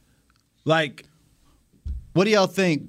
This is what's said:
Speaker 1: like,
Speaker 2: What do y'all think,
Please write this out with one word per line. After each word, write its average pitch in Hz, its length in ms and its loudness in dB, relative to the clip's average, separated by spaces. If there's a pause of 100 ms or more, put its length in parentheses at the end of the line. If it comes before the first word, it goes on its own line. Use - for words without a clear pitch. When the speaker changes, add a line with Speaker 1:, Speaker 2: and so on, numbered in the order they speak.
(640)
Speaker 1:
like, 156 400 -2 (1080)
Speaker 2:
What 185 100 2
do 220 60 0
y'all 202 160 4
think, 180 420 -2